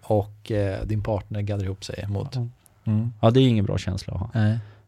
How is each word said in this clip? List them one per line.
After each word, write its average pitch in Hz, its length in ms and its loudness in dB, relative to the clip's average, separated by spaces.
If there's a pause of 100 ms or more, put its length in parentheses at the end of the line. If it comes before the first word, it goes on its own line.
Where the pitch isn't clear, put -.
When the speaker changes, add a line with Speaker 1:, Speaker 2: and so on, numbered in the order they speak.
Speaker 1:
och, - 500 -2
eh, 101 320 -2
din 104 180 -2
partner 104 400 -4
gaddar 101 220 -4
ihop 95 200 -8
sig 101 240 -10
mot. 101 280 -6
Speaker 2:
Ja. 120 100 -4 (380)
Speaker 1:
Mm. 110 360 0
Speaker 2:
Ja, 117 100 6
det 127 100 6
är 131 80 8
ingen 110 160 4
bra 98 140 0
känsla - 360 -6
att 92 60 -4
ha. - 140 -6
Speaker 1:
Nej. 110 240 2 (300)